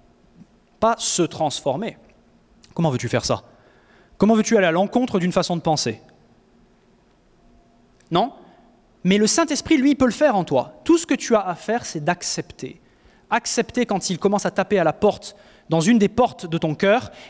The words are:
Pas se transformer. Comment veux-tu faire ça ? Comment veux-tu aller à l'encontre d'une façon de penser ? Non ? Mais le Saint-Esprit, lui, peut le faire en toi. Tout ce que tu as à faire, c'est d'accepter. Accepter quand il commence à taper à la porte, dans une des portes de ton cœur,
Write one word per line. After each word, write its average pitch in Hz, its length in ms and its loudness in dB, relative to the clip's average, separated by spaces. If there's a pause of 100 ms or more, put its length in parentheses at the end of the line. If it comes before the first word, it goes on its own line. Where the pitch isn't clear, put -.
(800)
Pas 226 180 2
se - 220 -2
transformer. 156 760 -4 (760)
Comment 170 160 0
veux-tu 123 180 -4
faire 117 160 -2
ça ? 110 200 -4 (760)
Comment 214 180 4
veux-tu 214 220 2
aller 190 100 4
à 165 40 4
l'encontre 202 460 0
d'une 180 140 0
façon 175 240 -2
de 165 60 -6
penser ? 143 400 -2 (2000)
Non ? 185 220 0 (680)
Mais 190 140 4
le 214 80 4
Saint-Esprit, 311 520 0
lui, 277 180 2
peut 262 100 2
le 240 60 2
faire 277 240 2
en 185 80 0
toi. 127 400 -2
Tout 330 160 4
ce - 80 -8
que 285 80 0
tu - 180 -2
as 202 140 2
à 175 80 -4
faire, 226 320 -4
c'est 156 160 -10
d'accepter. - 800 -6 (500)
Accepter 233 560 -2
quand 190 240 -4
il 170 80 -6
commence 202 260 0
à 180 60 -2
taper 196 260 -2
à 180 60 2
la 156 100 2
porte, - 420 -2 (340)
dans 165 120 2
une 214 160 4
des 202 120 4
portes 240 360 -2
de 165 140 -4
ton 156 160 -2
cœur, 202 340 0 (200)